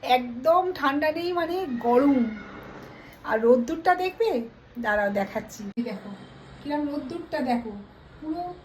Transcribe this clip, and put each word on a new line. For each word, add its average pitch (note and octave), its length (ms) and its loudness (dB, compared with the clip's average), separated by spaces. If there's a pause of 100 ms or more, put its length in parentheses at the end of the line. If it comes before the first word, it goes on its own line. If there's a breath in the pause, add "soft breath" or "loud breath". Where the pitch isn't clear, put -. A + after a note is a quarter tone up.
একদম B3+ 720 2
ঠান্ডা D4 380 0
নেই, E4+ 200 -2
মানে F4 340 -2 (140)
গরম। B3 440 6 (1000 loud breath)
আর A3 160 0
রোদ্দুরটা B3+ 540 4
দেখবে, F#4 480 0 (360)
দাঁড়াও G#3 320 0
দেখাচ্ছি। G3+ 540 -4 (120)
এই A#3+ 60 -2
দেখো G3+ 280 -8 (540)
কিরম D4 240 -2
রোদ্দুরটা, D4 520 -6
দেখো A#3+ 320 -2 (480)
পুরো F4 340 -6 (100)